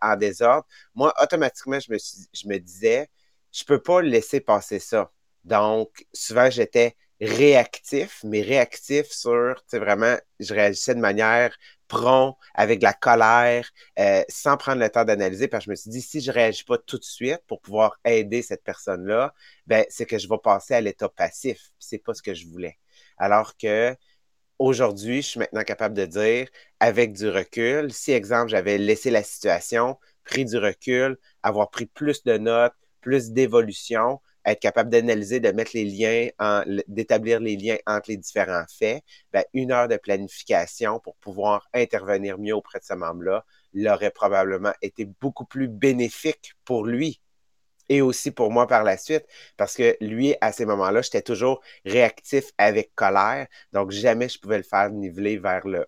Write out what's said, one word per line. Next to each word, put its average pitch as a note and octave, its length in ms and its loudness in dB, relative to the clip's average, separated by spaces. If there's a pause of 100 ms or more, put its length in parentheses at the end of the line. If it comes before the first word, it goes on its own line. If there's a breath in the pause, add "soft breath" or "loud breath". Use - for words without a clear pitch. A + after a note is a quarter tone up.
en G#2+ 160 2
désordre, A#2 500 2 (260 soft breath)
moi, C3+ 200 2 (100)
automatiquement, C#3 560 -2
je A#2+ 120 -10
me G#2+ 60 -4
suis, - 360 -12
je G2+ 160 -14
me G2 80 -4
disais, « G#2 500 -2 (460)
Je - 100 -12
peux C#3+ 180 2
pas F3+ 200 4
laisser C3+ 400 2
passer G#2 380 0
ça. » G#2 300 -2 (360)
Donc, A2 680 0
souvent, B2 360 2
j'étais A#2 460 2 (260)
réactif, C3+ 1040 2
mais G#2+ 180 -2
réactif C3+ 720 0
sur, A#2+ 460 0
tu - 100 -20
sais, A#2+ 120 -6
vraiment, G#2 360 2 (240)
je G#2 140 -8
réagissais G#2 420 2
de A#2+ 40 -4
manière A2 560 2 (320 soft breath)
prompt, C3 480 4 (200 soft breath)
avec G#2+ 240 4
de G2+ 60 4
la G2+ 80 6
colère, A#2+ 760 4 (300 soft breath)
euh, G2 300 4
sans - 260 0
prendre C3+ 240 -4
le A2 100 2
temps A#2 140 2
d'analyser, G#2 460 0
parce G#2+ 160 -6
que - 0 -
je G#2 60 -14
me F#2 40 -6
suis - 160 -18
dit, « B2 100 -10
Si D3+ 200 -10
je B2+ 100 -6
réagis A2+ 320 0
pas A#2+ 140 -2
tout - 200 -8
de - 60 -12
suite C3+ 440 -8
pour - 120 -12
pouvoir G#2 460 0
aider A2+ 360 0
cette G2 220 -10
personne-là, G2+ 720 -4 (340 soft breath)
ben, A2 220 2
c'est - 160 -8
que A2+ 120 -6
je F#2+ 100 -8
vais G#2 140 -2
passer G2+ 320 0
à A#2 80 4
l'état G#2 280 -6
passif. » F#2 480 -6 (200)
Puis - 120 -20
c'est G#2+ 140 -10
pas A#2 100 -8
ce - 100 -14
que G2+ 100 -8
je E2+ 140 -14
voulais. E2+ 300 -14 (400)
Alors G#2 400 2
que A2+ 360 0 (640)
aujourd'hui, B2 640 0
je C#3 60 -8
suis - 120 -10
maintenant G#2+ 240 -4
capable G#2+ 300 -4
de G2 120 -2
dire, A2 420 -2 (320 soft breath)
avec A2+ 340 2
du G#2 160 -4
recul, A#2+ 640 -2
si, - 220 -4
exemple, A#2 360 0
j'avais G2+ 280 0
laissé G#2+ 340 0
la G#2+ 100 4
situation, A#2 760 -2 (260)
pris C3+ 220 -4
du A2+ 120 -4
recul, B2+ 600 -2 (260)
avoir G#2 260 0
pris - 180 -10
plus D3 360 -4
de A2+ 140 2
notes, A#2 360 2 (280)
plus B2 300 -2
d'évolution, A#2 920 0 (220)
être G#2+ 160 0
capable A2+ 300 0
d'analyser, A2+ 500 2
de A2+ 120 2
mettre A2 240 -4
les A2 100 -2
liens, A2 420 -2 (120)
en, G#2 240 0 (240)
d'établir A2 520 -2
les A2 180 -4
liens G#2+ 280 -4
entre G#2 240 -4
les G#2+ 80 -6
différents F2+ 500 -4
faits, A2+ 360 -4 (280 soft breath)
ben, G2 120 0 (100)
une C3 180 -2
heure B2 160 2
de A2+ 100 0
planification G2+ 1000 -4
pour - 180 -18
pouvoir G2+ 580 -2
intervenir G2+ 640 -2
mieux G#2 160 -4
auprès G2+ 240 -8
de - 40 -16
ce F#2+ 120 -8
membre-là F2 500 -4 (300)
l'aurait G2+ 340 0
probablement F#2+ 720 0
été G#2 240 -8
beaucoup B2 400 -10
plus C3+ 220 -6
bénéfique B2 840 -2 (120)
pour A2+ 220 -2
lui C#3+ 340 -4 (640)
et C#3 140 4
aussi C3 300 0
pour A2+ 180 0
moi A#2+ 160 2
par A#2 180 4
la F#2+ 140 2
suite, D3+ 280 -4 (320 soft breath)
parce - 180 -4
que A#2 260 4
lui, A#2 400 0
à G#2+ 100 0
ces A2+ 140 -6
moments-là, G#2 380 0
j'étais - 180 -4
toujours B2 400 -2 (240 soft breath)
réactif A#2+ 600 0 (120)
avec G#2 380 2
colère, G#2+ 500 2 (280 soft breath)
donc G2 180 -2
jamais A#2 360 0
je - 120 -12
pouvais G#2 180 -2
le F#2 60 -4
faire G2+ 260 0
niveler G2+ 480 -6
vers F#2 300 -4
le F2+ 200 -4